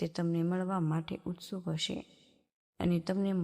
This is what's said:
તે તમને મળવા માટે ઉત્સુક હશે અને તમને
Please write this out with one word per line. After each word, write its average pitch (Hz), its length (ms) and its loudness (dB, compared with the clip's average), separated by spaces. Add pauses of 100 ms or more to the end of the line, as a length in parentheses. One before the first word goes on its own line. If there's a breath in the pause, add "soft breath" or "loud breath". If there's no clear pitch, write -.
તે 170 80 -2
તમને 165 360 0
મળવા 185 360 0
માટે 160 460 0
ઉત્સુક 180 440 -6
હશે - 360 -2 (760)
અને 175 200 4
તમને 190 340 2 (100)